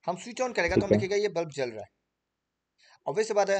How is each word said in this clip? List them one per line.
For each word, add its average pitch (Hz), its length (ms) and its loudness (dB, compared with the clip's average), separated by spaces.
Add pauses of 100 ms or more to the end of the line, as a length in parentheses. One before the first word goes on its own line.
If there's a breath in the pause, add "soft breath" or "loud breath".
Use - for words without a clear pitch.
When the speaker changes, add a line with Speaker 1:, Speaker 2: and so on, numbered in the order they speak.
Speaker 1:
हम 180 100 -4
स्विच 233 240 -8
on 247 140 -2
करेगा 185 200 2
तो 190 60 6
हम 196 80 -4
Speaker 2:
ठीक 196 40 6
है। 208 60 6
Speaker 1:
देखेगा 202 220 0
ये 208 120 0
बल्ब 165 180 -2
जल 131 200 -4
रहा 107 120 -12
है। 104 60 -18 (1160 soft breath)
obvious 214 200 -2
सी 214 60 -2
बात 202 160 4
है, 196 100 2